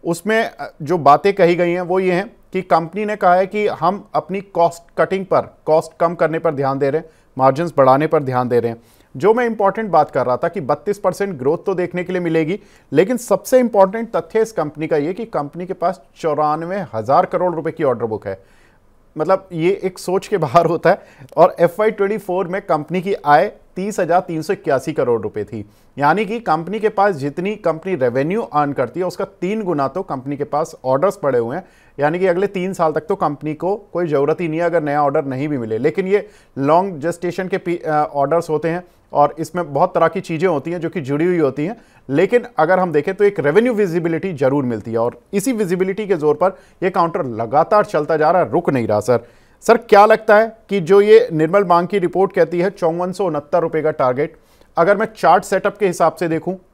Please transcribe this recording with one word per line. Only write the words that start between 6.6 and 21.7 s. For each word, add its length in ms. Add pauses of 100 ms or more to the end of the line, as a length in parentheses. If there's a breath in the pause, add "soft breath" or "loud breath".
दे 120
रहे 100
हैं, 80 (300 soft breath)
मार्जिन्स 380
बढ़ाने 300
पर 160
ध्यान 260
दे 120
रहे 100
हैं। 120 (340 soft breath)
जो 180
मैं 120
इंपॉर्टेंट 440
बात 200
कर 160
रहा 100
था 120
कि 120
बत्तीस 380
परसेंट 400
ग्रोथ 280
तो 80
देखने 300
के 80
लिए 100
मिलेगी, 380 (320 soft breath)
लेकिन 240
सबसे 420
इंपॉर्टेंट 580
तथ्य 260
इस 100
कंपनी 340
का 100
ये 160
कि 120
कंपनी 420
के 60
पास 300 (140)
चौरानवे 680 (100)
हज़ार 320
करोड़ 280
रुपए 160
की 140
ऑर्डर 200
बुक 220
है। 160 (760 soft breath)
मतलब, 340
ये 320
एक 140
सोच 300
के 100
बाहर 280
होता 240
है। 120 (340 loud breath)
और 240
एफ़आई 300